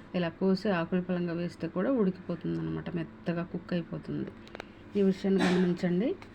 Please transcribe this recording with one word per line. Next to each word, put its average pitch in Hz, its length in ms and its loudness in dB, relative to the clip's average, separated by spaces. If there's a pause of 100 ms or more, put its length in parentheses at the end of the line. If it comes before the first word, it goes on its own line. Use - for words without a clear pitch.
(140)
ఇలా 175 160 0
కోసి 190 400 2
ఆకుల 175 300 2
పలంగా 175 340 0
వేస్తే 170 340 -4
కూడా 180 240 0
ఉడికిపోతుంది 180 680 0
అనమాట, 160 320 -4
మెత్తగా 170 520 -4
కుక్ - 300 -8
అయిపోతుంది. 151 580 -4 (580)
ఈ 202 120 0
విషయాన్ని 196 400 4
గమనించండి. 180 640 4 (280)